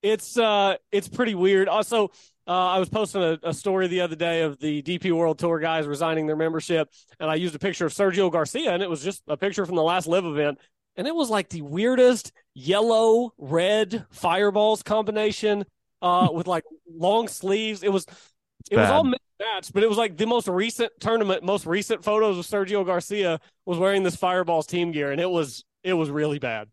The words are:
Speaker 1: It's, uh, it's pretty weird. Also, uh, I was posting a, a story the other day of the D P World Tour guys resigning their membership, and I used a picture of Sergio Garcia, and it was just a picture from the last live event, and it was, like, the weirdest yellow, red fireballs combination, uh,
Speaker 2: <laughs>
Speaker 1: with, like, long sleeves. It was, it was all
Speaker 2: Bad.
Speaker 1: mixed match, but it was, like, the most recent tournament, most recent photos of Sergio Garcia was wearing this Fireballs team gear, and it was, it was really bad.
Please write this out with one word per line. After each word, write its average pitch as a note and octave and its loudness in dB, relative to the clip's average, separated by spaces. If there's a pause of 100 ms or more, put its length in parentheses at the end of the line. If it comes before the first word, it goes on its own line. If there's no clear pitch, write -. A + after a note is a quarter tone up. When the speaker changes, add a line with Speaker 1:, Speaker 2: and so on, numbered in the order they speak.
Speaker 1:
It's, G#3+ -2
uh, G3+ 2 (140)
it's G3+ 0
pretty A3+ -2
weird. F#3+ 4
Also, G#3+ 0 (380)
uh, F3+ 2
I F#3+ 2
was F#3 0
posting G3 -2
a, D#3+ 0
a E3 -2
story F#3+ -2
the F3+ -2
other E3 -2
day E3 0
of D3 -2
the D3 -4
D E3+ -4
P F3+ -2
World E3 0
Tour E3 0
guys D#3+ 0
resigning D#3 -2
their D3+ -2
membership, D#3+ -2 (320)
and D#3 -4
I D#3 0
used E3 -2
a D3 -10
picture F3+ -2
of C#3+ -2
Sergio F#3+ 2
Garcia, G3 0
and F3 0
it F#3+ -4
was D3 -6
just F#3+ -8
a D3+ -2
picture G3 -2
from F3 -4
the D#3+ 4
last E3 0
live F3+ 2
event, D3 -2 (380)
and F#3+ -4
it D#4+ -4
was, D4 0
like, G#3 -2
the E3 -10
weirdest A#3+ 2 (220)
yellow, A3 4
red F#3 0
fireballs G#3 2
combination, G#3+ 0 (360)
uh, F3+ 4
Speaker 2:
<laughs> D3 -4
Speaker 1:
with, E3+ -4
like, F3 -2 (260)
long G3 0
sleeves. G#3 -4
It G3 0
was, F#3+ 0 (640)
it G3+ 2
was G#3 6
all D#4+ 4
Speaker 2:
Bad. C4 2
Speaker 1:
mixed B3+ -4 (140)
match, G#4 -8
but G3+ 2
it A3+ 6
was, G#3 2
like, G#3 0
the G#3+ 0
most A#3 0
recent A3 -2
tournament, G#3 -2
most F#3+ -2
recent G3 -2
photos G#3+ 2
of F3 -8
Sergio G3+ -2
Garcia F3+ -2 (280)
was F3+ -2
wearing G3 2
this F3 -2
Fireballs F3 0
team F3 -2
gear, D3 -2
and C#3+ -4
it F3+ -2
was, D#3+ -4 (200)
it F#3 0
was D#3+ 0
really D3 -2
bad. A2+ -6